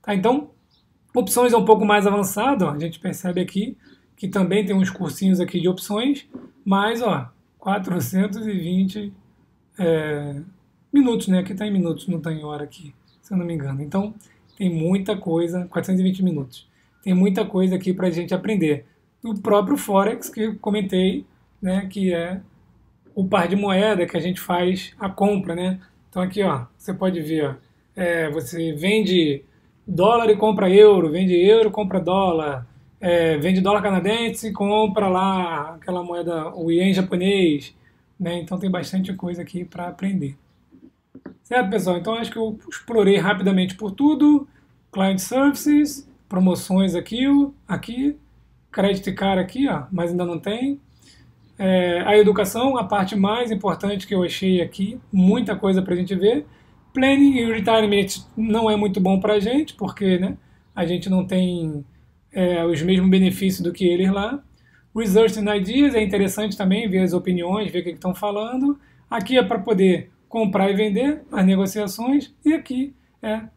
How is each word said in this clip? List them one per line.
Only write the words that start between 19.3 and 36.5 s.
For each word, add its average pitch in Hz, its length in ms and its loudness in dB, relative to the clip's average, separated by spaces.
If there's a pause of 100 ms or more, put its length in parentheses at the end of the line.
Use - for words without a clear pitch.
próprio 202 420 2
Forex, 202 540 0
que 220 120 -6
eu 220 160 -4
comentei, 196 680 -2 (340)
né? 190 300 -2
Que 185 240 -2
é 175 260 -6 (720)
o 190 140 -2
par 185 220 0
de 190 80 -2
moeda 196 500 0
que - 100 -8
a 160 40 -2
gente 180 200 -6
faz 180 580 -2
a 196 100 -6
compra, 196 460 -2
né? 185 260 -4 (280)
Então 185 140 -4
aqui, 190 200 -4
ó, 139 240 -2 (100)
você - 180 -10
pode 185 260 -2
ver, 156 240 -2
ó, 135 100 -4 (420)
é, 170 340 -2
você 165 420 -6
vende 180 680 0 (440)
dólar 214 440 4
e 208 60 6
compra 208 340 2
euro, 196 400 8
vende 185 240 2
euro 214 340 6
e 190 40 -2
compra 190 280 -2
dólar, 160 640 0 (340)
é, 170 380 2
vende 185 220 2
dólar 196 220 2
canadense 208 640 -2
e 190 40 -6
compra 202 560 0
lá 180 680 -2
aquela 180 280 -6
moeda, 170 540 -6